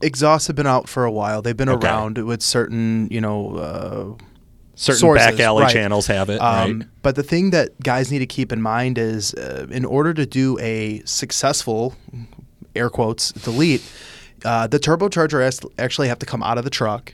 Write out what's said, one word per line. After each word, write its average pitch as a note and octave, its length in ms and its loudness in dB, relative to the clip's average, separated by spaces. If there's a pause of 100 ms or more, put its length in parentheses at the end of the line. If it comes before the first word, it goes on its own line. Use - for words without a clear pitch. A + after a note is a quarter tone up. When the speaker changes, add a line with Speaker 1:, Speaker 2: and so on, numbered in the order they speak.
Speaker 1:
Exhausts D3+ 460 2
have D#3 80 -4
been C#3+ 120 0
out B2+ 200 2
for C3 180 -2
a A2+ 60 0
while. G#2+ 300 -2
They've A#2 160 -2
been C3 120 0
Speaker 2:
Okay. B2 180 2
Speaker 1:
around A2 320 0
with A2+ 220 -2
certain, A2+ 680 0
you A2+ 100 -2
know, G#2 360 -2
uh, F#2+ 680 -8 (520)
Speaker 2:
Certain - 240 2
Speaker 1:
sources, C#3+ 280 8
Speaker 2:
back A2+ 120 4
alley A2 240 6
Speaker 1:
right. B2+ 80 6
Speaker 2:
channels G#2 360 2
have G2 220 0
it, G#2+ 120 -2
Speaker 1:
Um, A2+ 380 2
Speaker 2:
right? - 80 -12 (160)
Speaker 1:
but C#3 120 2
the C#3+ 80 0
thing F3+ 280 0
that D#3+ 180 2 (140)
guys C3 280 0
need C#3+ 80 0
to B2+ 60 0
keep B2+ 260 -4
in A2+ 100 -2
mind A#2+ 360 0
is, A2 380 -2
uh, C2 340 -8
in B2+ 160 -4
order D3+ 280 0
to D3+ 120 0
do C3 340 0
a A2 460 -4
successful, B2 880 -2 (800)
air A#2 140 0
quotes, A2+ 440 -2
delete, C3 500 0 (600)
uh, A2+ 240 0
the C#3+ 120 2
turbocharger D#3+ 640 0
has C3 160 0
to - 180 -14
actually B2+ 300 -2
have A#2+ 120 -2
to - 60 -6
come A#2 160 -6
out A#2 160 -2
of A#2+ 60 -2
the C3+ 80 -6
truck. - 420 -4